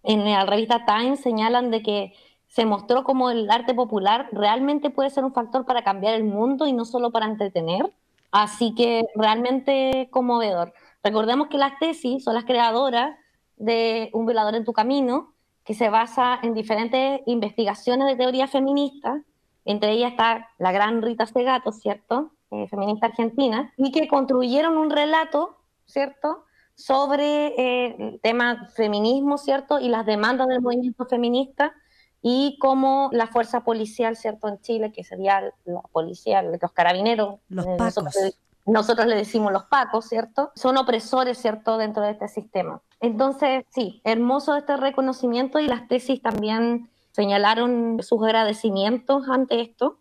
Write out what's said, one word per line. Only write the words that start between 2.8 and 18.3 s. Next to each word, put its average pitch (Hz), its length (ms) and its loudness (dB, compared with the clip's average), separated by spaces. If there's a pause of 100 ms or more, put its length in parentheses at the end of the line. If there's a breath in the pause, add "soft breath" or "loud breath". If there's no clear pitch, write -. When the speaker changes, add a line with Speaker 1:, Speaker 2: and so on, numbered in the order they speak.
Speaker 1:
cómo 262 260 2
el 226 200 -2
arte 240 240 2
popular 226 580 0
realmente 262 560 0
puede 269 220 0
ser 269 140 -2
un 262 100 -4
factor 240 320 -2
para 240 160 0
cambiar 196 320 0
el 220 100 0
mundo 247 420 0
y 269 60 0
no 233 140 -2
solo 240 240 -2
para 226 160 0
entretener. 202 680 -2 (380)
Así 214 440 0
que 233 300 2 (100)
realmente 254 960 0
conmovedor. 226 600 0 (300 soft breath)
Recordemos 220 460 0
que 285 100 -2
las 277 200 0
tesis 269 460 -4
son 226 100 -2
las 233 100 -2
creadoras 240 760 0 (380)
de 226 580 -2
Un 226 100 -2
violador 220 300 0
en 226 100 -2
tu 233 80 -4
camino, 262 640 0 (300)
que 214 100 -8
se 220 160 2
basa 240 520 2
en 233 120 -2
diferentes 233 720 0
investigaciones 226 800 0
de 269 100 2
teoría 254 300 0